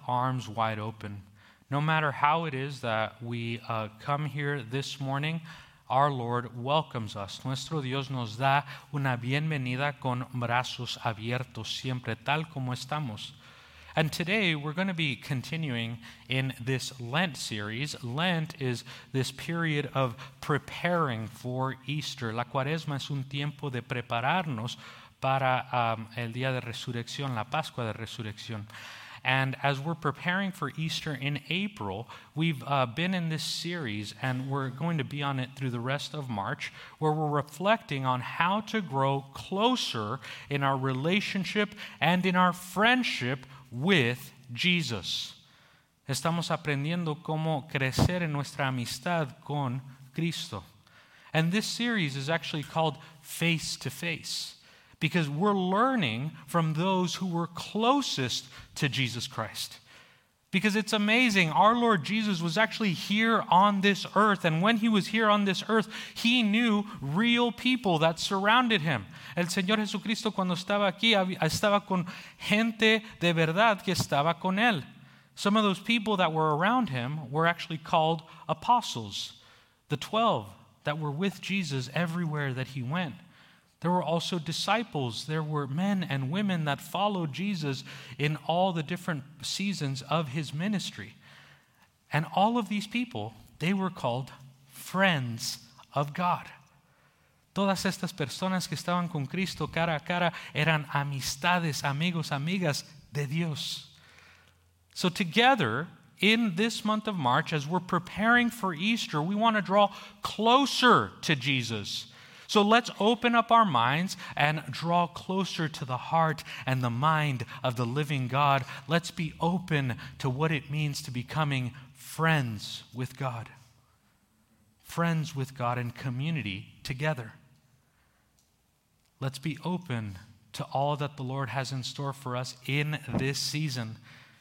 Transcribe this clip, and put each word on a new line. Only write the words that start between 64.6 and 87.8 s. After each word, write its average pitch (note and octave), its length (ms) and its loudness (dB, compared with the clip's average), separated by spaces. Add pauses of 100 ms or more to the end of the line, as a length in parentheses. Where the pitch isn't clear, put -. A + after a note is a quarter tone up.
when A3 160 4
he A3 100 2
was G#3+ 200 4
here A3 200 4
on G#3 160 6
this F#3+ 240 2
earth, A3 200 4 (260)
he A#3+ 280 4
knew G#3 420 4 (180)
real A#3 500 4
people A#3 460 2
that E3 200 4
surrounded G#3+ 640 4
him. C#3+ 240 0 (320)
El F3 100 2
Señor F#3+ 300 2
Jesucristo, G#3 560 -2
cuando F3+ 220 0
estaba G3+ 360 2
aquí, A3 240 4
hab-, F#3 280 2
estaba G3+ 440 4
con F3+ 200 0 (320)
gente A3 640 4 (180)
de F3 140 4
verdad F3+ 500 4
que F#3 80 2
estaba D#3+ 480 2
con F#3 160 0
él. G#3 260 4 (520)
Some G#3 240 2
of G#3+ 60 6
those G3 160 2
people A3 360 2
that F3 160 4
were D#3 240 4
around G#3+ 320 2
him C3 420 -4
were D#3 160 2
actually E3+ 320 -2
called D#3+ 440 2 (260)
apostles, - 840 0 (560)
the C#3+ 80 -2
twelve G3 480 2 (380)
that D3 140 -2
were D3+ 120 -2
with F3+ 320 -2
Jesus C#3+ 500 -2
everywhere D#3 640 -2
that B2+ 140 -4
he C3+ 140 -8
went. D3 340 -4 (640)
There E3+ 100 0
were F3+ 120 2
also E3 360 -2
disciples. D#3 880 -2
There D#3 160 -2
were D3+ 240 -2
men F3+ 420 0
and C3+ 220 -2
women F#3 340 0
that C#3 160 0
followed F3+ 540 -2
Jesus D3+ 500 -4 (340)